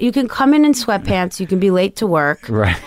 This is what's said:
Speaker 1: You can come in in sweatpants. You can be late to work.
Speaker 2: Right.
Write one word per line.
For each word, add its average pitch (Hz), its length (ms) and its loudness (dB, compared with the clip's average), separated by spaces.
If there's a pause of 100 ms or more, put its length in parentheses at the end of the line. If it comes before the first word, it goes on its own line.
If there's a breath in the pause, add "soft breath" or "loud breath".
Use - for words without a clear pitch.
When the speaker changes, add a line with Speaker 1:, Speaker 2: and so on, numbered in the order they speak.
Speaker 1:
You 240 100 0
can 262 160 -2
come 269 280 0
in 302 100 4
in 294 80 4
sweatpants. 190 640 -2
You 190 80 -4
can 185 140 0
be 196 100 2
late 185 260 0
to 226 100 -2
work. 151 420 -2
Speaker 2:
Right. 104 280 0 (100)